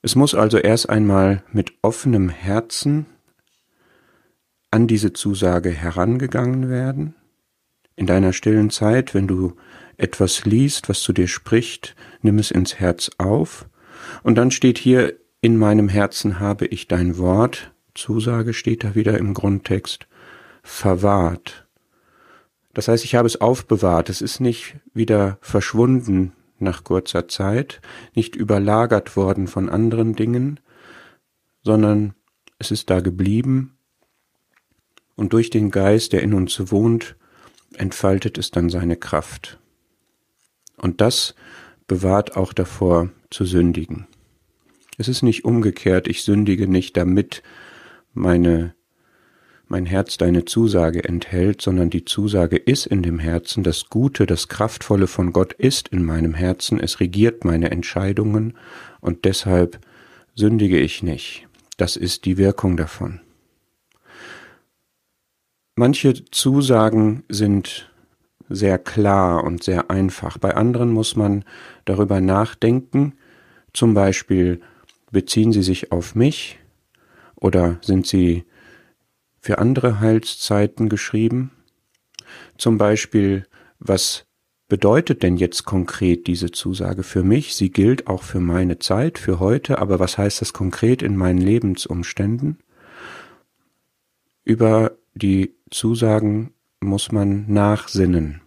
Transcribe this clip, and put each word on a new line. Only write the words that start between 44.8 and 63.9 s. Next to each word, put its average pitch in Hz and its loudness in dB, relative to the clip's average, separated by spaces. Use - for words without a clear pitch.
Es 117 -6
ist 127 -2
nicht 117 2
umgekehrt, 104 0
ich - -6
sündige 101 2
nicht, 92 0
damit 92 0
meine, 87 2
mein 92 -4
Herz 95 -4
deine 87 2
Zusage 87 0
enthält, 90 -2
sondern 90 0
die 85 -4
Zusage 101 0
ist - 0
in 98 0
dem 85 -2
Herzen, 85 -4
das - -2
Gute, 123 0
das 87 -2
Kraftvolle 104 0
von 90 -2
Gott 90 2
ist - -2
in 90 0
meinem 80 0
Herzen, 90 -2
es - -4
regiert 104 0
meine 82 0
Entscheidungen 104 -2
und - -4
deshalb 90 2
sündige 104 2
ich - -2
nicht. - -8
Das - -2
ist - -6
die 92 0
Wirkung 98 2
davon. 80 -8